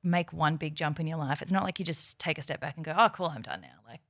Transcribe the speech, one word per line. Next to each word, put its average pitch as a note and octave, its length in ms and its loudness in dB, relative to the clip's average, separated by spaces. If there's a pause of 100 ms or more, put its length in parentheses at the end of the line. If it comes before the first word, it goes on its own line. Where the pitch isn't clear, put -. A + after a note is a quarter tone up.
make F3 300 2
one D#3+ 240 4
big D3+ 180 -4
jump D3+ 240 -2
in D#3+ 80 0
your D#3+ 120 -2
life, C#3+ 220 -2
it's F3 120 -2
not F#3+ 100 4
like F#3+ 160 -2
you F#3 60 -2
just - 340 0
take D#3+ 180 -2
a D3+ 60 -10
step C3+ 180 -6
back C#3+ 160 -6
and D#3+ 80 -8
go, D#3 140 -6
"Oh, A#3 120 8
cool, F#3 160 -4
I'm C#3 160 -4
done - 200 -8
now. B1+ 60 -20 (180)
Like, A2+ 240 -18